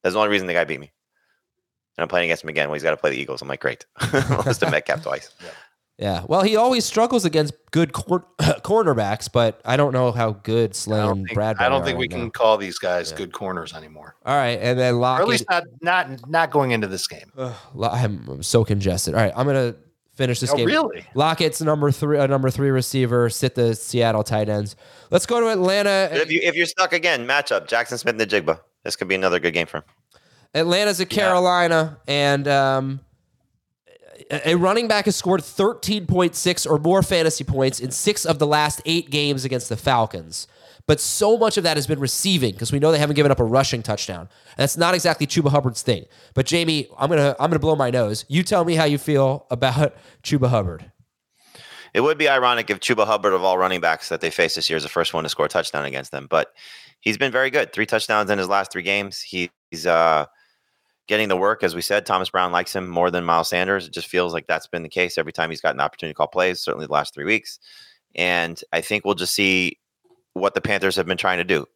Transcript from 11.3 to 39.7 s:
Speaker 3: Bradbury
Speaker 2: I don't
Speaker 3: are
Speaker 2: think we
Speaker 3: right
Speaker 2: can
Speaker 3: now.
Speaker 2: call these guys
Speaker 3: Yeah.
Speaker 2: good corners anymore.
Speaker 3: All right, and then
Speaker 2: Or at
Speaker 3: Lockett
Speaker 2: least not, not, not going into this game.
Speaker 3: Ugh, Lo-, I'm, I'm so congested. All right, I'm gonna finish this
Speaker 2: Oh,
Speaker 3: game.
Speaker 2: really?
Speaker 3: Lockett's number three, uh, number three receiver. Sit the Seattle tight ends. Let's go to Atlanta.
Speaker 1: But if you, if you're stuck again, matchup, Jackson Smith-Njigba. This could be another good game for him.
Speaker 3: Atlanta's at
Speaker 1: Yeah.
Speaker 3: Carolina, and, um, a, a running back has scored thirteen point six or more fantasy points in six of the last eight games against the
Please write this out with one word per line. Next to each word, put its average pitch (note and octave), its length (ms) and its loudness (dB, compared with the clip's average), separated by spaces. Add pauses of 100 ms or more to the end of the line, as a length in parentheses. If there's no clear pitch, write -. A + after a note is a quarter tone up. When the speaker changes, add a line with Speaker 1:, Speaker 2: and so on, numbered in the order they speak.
Speaker 3:
Bradbury A2 300 0
Speaker 2:
I B2+ 40 4
don't C3+ 140 0
Speaker 3:
are - 20 -4
Speaker 2:
think B2+ 140 -4
we B2+ 60 -2
Speaker 3:
right - 60 -8
Speaker 2:
can A#2+ 120 -6
Speaker 3:
now. A#2 60 -8
Speaker 2:
call A2 280 4
these F#2+ 220 -8
guys F2 320 -2
Speaker 3:
Yeah. D#2 60 -12
Speaker 2:
good F2 140 -8
corners E2 440 -8
anymore. D#2 400 -20 (100)
Speaker 3:
All C#3 100 0
right, A#2+ 240 0
and B2 200 0
then B2 160 2
Speaker 2:
Or - 20 2
at A#2+ 40 2
Speaker 3:
Lockett B2+ 260 2
Speaker 2:
least A#3 240 0
not, F3 120 2 (200)
not, C#3+ 460 -2
not E3 220 2
going C3+ 200 2
into A2 160 0
this F#2 180 -6
game. - 320 -12
Speaker 3:
Ugh, B2+ 160 -8 (220)
Lo-, A2 140 -2
I'm, G2+ 380 -2
I'm C2+ 160 -10
so A2+ 220 4
congested. F#2+ 480 -2
All A2 80 2
right, G2+ 140 2
I'm B2+ 100 0
gonna C3 300 0 (400)
finish B2 240 -2
this B2 120 -2
Speaker 2:
Oh, C#3+ 60 2
Speaker 3:
game. B2 80 2
Speaker 2:
really? D#3+ 480 0
Speaker 3:
Lockett's D#3+ 480 0
number D3+ 300 2
three, D3 260 0
uh, C#3 80 4
number C3+ 240 2
three C#3 220 0
receiver. B2 580 2
Sit B2+ 240 -2
the A#2 220 2
Seattle A2 480 0
tight G#2+ 260 -2
ends. G#2 260 -4 (360)
Let's F3+ 160 2
go A#3 140 0
to A3+ 80 0
Atlanta. G3 600 2
Speaker 1:
But D3+ 100 0
if D#3+ 100 -2
you, E3 100 2
if E3 140 0
you're E3+ 100 0
stuck F#3 280 0
again, D#3+ 340 0
matchup, C3+ 400 0
Jackson A#2+ 320 -2
Smith-Njigba. G#2 600 0 (240)
This - 120 -6
could F#2+ 120 -8
be F#2+ 80 0
another F#2 240 2
good E2+ 140 0
game E2+ 140 0
for - 100 -10
him. D2+ 60 -8 (720)
Speaker 3:
Atlanta's F3 440 0
at F3+ 140 -4
Speaker 1:
Yeah. G#3 100 0
Speaker 3:
Carolina, F3 840 2
and, C#3+ 400 0
um, C3+ 520 0 (1300)
a, D#3 200 0
a F3 40 6
running G3 320 4
back G#3 180 2
has G#3 100 2
scored F#3 280 0
thirteen G#3 600 -2
point F3+ 300 2
six - 300 -2
or D3 120 2
more F3 260 4
fantasy D#3+ 400 2
points C3+ 360 0
in B2+ 120 -6
six - 340 -2
of D#3+ 140 0
the D3 80 4
last D3+ 380 0
eight E3 240 0
games C#3+ 360 0
against B2+ 240 -4
the A#2 80 -4